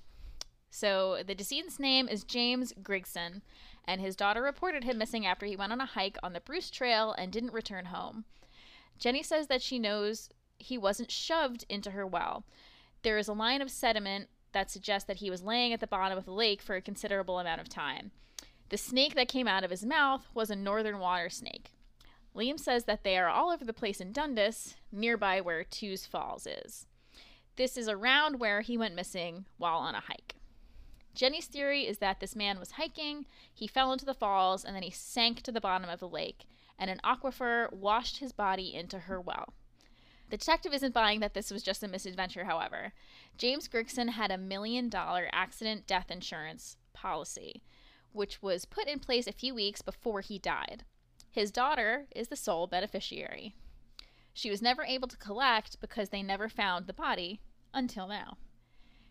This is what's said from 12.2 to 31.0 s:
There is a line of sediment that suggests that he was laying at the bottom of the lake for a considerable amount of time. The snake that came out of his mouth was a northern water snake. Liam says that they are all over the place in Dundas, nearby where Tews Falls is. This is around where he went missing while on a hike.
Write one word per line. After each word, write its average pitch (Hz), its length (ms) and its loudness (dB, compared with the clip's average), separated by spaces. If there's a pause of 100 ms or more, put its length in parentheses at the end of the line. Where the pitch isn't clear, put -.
There 214 160 4
is 208 100 2
a 214 60 -2
line 233 300 2
of 269 80 -6
sediment 202 580 2 (220)
that 190 180 2
suggests 196 380 -2
that 196 100 -2
he 202 140 -4
was 180 100 -4
laying 233 320 2
at 220 60 0
the 220 80 -2
bottom 190 300 2
of 185 80 -6
the 185 60 -10
lake 202 300 4
for 202 140 -2
a 185 60 -2
considerable 196 580 -2
amount 165 220 -2
of - 80 -12
time. 151 420 -6 (580)
The 208 80 0
snake 269 380 2
that 254 120 6
came 254 200 0
out 190 160 4
of 175 80 0
his 185 140 -4
mouth 269 500 4
was 220 160 2
a 208 40 -2
northern 202 440 0
water 180 300 2
snake. - 420 -12 (640)
Liam 254 240 -2
says 240 240 4
that 214 200 0
they 190 140 4
are 180 100 6
all 294 220 4
over 320 160 -2
the 226 80 -2
place 202 260 -2
in 185 120 -8
Dundas, 226 640 0 (160)
nearby 208 500 2
where 175 220 0
Tews 190 420 -6
Falls - 400 -6
is. - 400 -10 (720)
This 254 200 2
is 233 140 -4
around 262 500 6
where 208 220 4
he 233 160 -2
went 220 180 0
missing 175 500 -6 (120)
while 165 220 2
on 151 160 -2
a - 60 -4
hike. - 340 -10 (800)